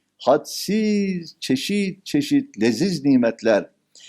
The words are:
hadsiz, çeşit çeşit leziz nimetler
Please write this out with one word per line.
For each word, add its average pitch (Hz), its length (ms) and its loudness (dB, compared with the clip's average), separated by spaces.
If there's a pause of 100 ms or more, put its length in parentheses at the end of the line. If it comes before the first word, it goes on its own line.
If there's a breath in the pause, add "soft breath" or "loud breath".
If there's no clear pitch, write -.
(180)
hadsiz, 190 1200 -2
çeşit 190 680 -4
çeşit 139 560 -2
leziz 135 440 0
nimetler 113 640 2 (400 loud breath)